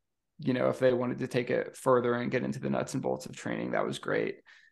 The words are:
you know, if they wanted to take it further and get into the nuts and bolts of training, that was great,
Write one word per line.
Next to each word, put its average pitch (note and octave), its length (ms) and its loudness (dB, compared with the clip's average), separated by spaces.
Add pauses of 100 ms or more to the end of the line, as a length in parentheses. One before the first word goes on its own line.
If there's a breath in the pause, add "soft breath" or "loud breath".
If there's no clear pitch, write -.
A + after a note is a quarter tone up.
(400)
you C#3 140 0
know, B2+ 160 2
if B2+ 100 0
they C3 140 6
wanted B2 260 -2
to C3 80 -4
take B2 220 -2
it B2 260 -2
further B2 380 4
and B2 180 -2
get C3+ 120 0
into C3 180 -4
the C#3 80 -2
nuts B2+ 240 -2
and - 100 -2
bolts B1+ 220 -2
of - 100 -12
training, A#1 360 -4
that G#1 140 2
was B1 140 -4
great, G#1+ 380 -2 (340 soft breath)